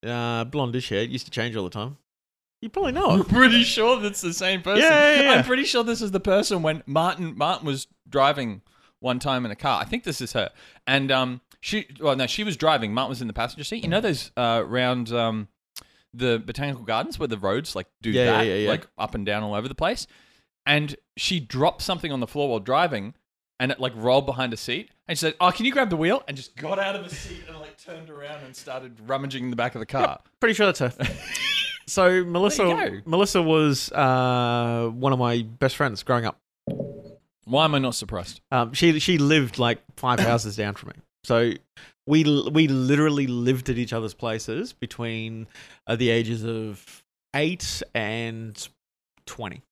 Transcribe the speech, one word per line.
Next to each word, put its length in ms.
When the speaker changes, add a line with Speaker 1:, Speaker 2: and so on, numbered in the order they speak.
Speaker 1:
Uh, 400
blondish 460
hair. 120
It 60
used 160
to 60
change 260
all 80
the 60
time. 260
You 80
probably 240
know 160
her. 100
Speaker 2:
<laughs> 20
I'm 40
pretty 400
sure 360
that's 200
the 140
same 260
person. 240
Speaker 1:
Yeah, 320
yeah, 60
yeah. 160
Speaker 2:
I'm 60
pretty 200
sure 180
this 200
is 80
the 100
person 420
when 220
Martin, 540
Martin 280
was 200
driving 540
one 180
time 260
in 60
a 60
car. 240
I 40
think 200
this 160
is 140
her. 160
And, 240
um, 300
she, 260
well, 140
no, 140
she 160
was 120
driving. 380
Martin 140
was 120
in 80
the 40
passenger 320
seat. 180
You 60
know 120
those, 360
uh, 280
round, 460
um, 380
the 300
botanical 400
gardens 340
where 80
the 120
roads, 360
like, 120
do 120
Speaker 1:
Yeah, 140
Speaker 2:
that, 200
Speaker 1:
yeah, 60
yeah, 120
yeah. 40
Speaker 2:
like, 180
up 180
and 100
down 160
all 120
over 120
the 80
place. 320
And 280
she 240
dropped 420
something 300
on 80
the 80
floor 220
while 100
driving, 540
and 140
it, 80
like, 160
rolled 300
behind 260
a 40
seat. 340
And 100
she 20
said, 200
"Oh, 100
can 160
you 60
grab 180
the 60
wheel?" 320
And 80
just 180
got 240
out 160
of 140
the 40
seat 360
and, 100
like, 200
turned 300
around 360
and 100
started 540
rummaging 360
in 60
the 60
back 180
of 60
the 60
car. 160
Speaker 1:
Yep, 260
pretty 160
sure 160
that's 80
her. 140
Speaker 2:
<laughs> 120
Speaker 1:
So 360
Melissa, 400
Speaker 2:
There 300
you 60
go. 100
Speaker 1:
Melissa 320
was, 500
uh, 1040
one 180
of 60
my 240
best 340
friends 280
growing 200
up. 160
Speaker 2:
Why 200
am 100
I 40
not 160
surprised? 460
Speaker 1:
Um, 200
she, 280
she 180
lived, 400
like, 240
five 240
Speaker 2:
<clears throat> 100
Speaker 1:
houses 260
down 180
from 160
me. 40
So 280
we 180
l-, 260
we 180
literally 580
lived 440
at 80
each 140
other's 220
places 580
between, 760
uh, 100
the 140
ages 340
of 580
eight 480
and 720
twenty. 460